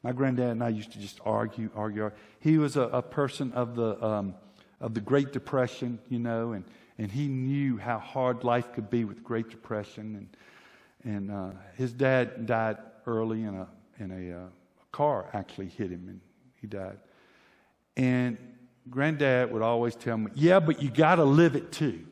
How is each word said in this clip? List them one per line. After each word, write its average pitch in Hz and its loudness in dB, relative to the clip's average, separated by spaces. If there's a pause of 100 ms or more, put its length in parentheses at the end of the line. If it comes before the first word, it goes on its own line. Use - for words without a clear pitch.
My 123 -4
granddad 127 0
and 117 -2
I 117 0
used 107 -4
to 104 -14
just 101 -14
argue, 110 -2
argue, 107 -4
argue. 104 -6 (220)
He 156 6
was 143 2
a, 135 4
a 120 0
person 135 -4
of 120 -2
the, 113 0
um, 101 -2 (440)
of 113 -6
the 110 -4
Great 139 2
Depression, 127 -2 (100)
you 120 -2
know, 117 -2
and, 95 -8 (340)
and 107 -4
he 143 -2
knew 135 0
how 113 -4
hard 123 -2
life 120 2
could 107 -6
be 117 2
with 101 -8
Great 113 -4
Depression. 107 -10 (760)
And, 110 -4
and, 101 -4
uh, 95 -8 (180)
his 127 -4
dad 127 0
died 113 0 (280)
early 113 -2
in 104 -6
a, 95 -10 (320)
in 95 -8
a, 90 -10
uh, 90 -14 (440)
car 143 0
actually 98 -8
hit 90 -6
him, 90 -12
and 95 -16 (400)
he 110 -14
died. 98 -10 (1000)
And 127 4 (520)
Granddad 135 2
would 110 -2
always 117 2
tell 117 -2
me, 107 -2
"Yeah, 175 8
but 156 2
you 143 0
gotta 156 6
live 143 8
it - -6
too." 104 -2